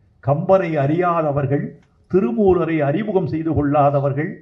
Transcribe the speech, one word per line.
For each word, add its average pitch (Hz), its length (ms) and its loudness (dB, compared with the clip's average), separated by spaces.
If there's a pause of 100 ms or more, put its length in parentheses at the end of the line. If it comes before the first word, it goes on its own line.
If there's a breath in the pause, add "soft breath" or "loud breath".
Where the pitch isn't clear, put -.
(240)
கம்பரை 175 540 0
அறியாதவர்கள், 151 840 0 (460)
திருமூலரை 185 720 2
அறிமுகம் 185 500 -2
செய்து 160 200 -4
கொள்ளாதவர்கள் 143 800 0 (120)